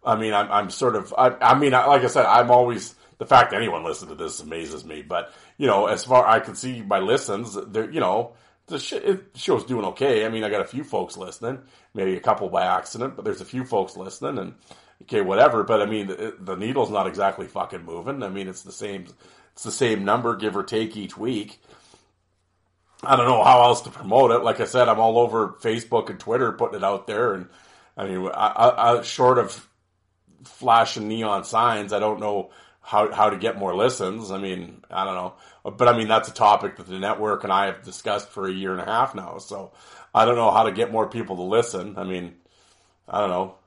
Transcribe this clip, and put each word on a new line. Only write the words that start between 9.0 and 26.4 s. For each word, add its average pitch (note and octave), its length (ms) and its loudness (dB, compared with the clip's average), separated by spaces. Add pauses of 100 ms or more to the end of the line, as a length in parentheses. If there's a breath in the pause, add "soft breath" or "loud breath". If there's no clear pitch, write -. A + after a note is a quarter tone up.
show's B2+ 300 -2
doing A#2 220 -4
okay. A2 400 0
I - 20 -4
mean, A2+ 160 -4
I G#2 60 -4
got G#2 100 -2
a G2 60 -4
few C#3 180 -10
folks G2 320 -6
listening, A2+ 440 -10 (340 soft breath)
maybe F#2+ 220 -2
a - 40 -10
couple G2+ 300 0
by F2+ 160 0
accident, G#2+ 500 -4
but - 80 -14
there's F#2+ 160 -6
a F#2 60 -16
few B2+ 180 -10
folks G2+ 320 -4
listening, A2 400 -10
and F#2 180 -10 (500 soft breath)
okay, G#2+ 180 -2
whatever, G#2+ 420 4
but A2 160 2
I G#2 60 0
mean, G#2 220 -4
the, G#2+ 300 -8
the F#2 180 -10
needle's A2 340 -2
not G2 160 -2
exactly G2 400 -4
fucking F2 380 -10
moving. F2+ 380 -10
I G2 60 -8
mean, F#2+ 200 -10
it's F#2 140 -16
the F#2 80 -20
same, G2 360 -12 (480 soft breath)
it's - 80 -18
the G#2+ 100 -10
same A2 320 0
number, A#2 320 0
give G2+ 200 -4
or G2 60 -4
take, A2 320 -6
each G2 220 -14
week. G#2 420 -8 (1400 soft breath)
I C3+ 140 4
don't A#2+ 100 4
know B2 160 4
how B2+ 200 10
else A#2+ 200 6
to A2+ 80 -16
promote A#2 400 4
it. A#2 140 4
Like A2+ 160 0
I G#2+ 60 0
said, B2 220 4
I'm G#2+ 120 2
all A2+ 180 4
over A2 440 0
Facebook A#2 480 -2
and G2 100 -14
Twitter A#2 320 -2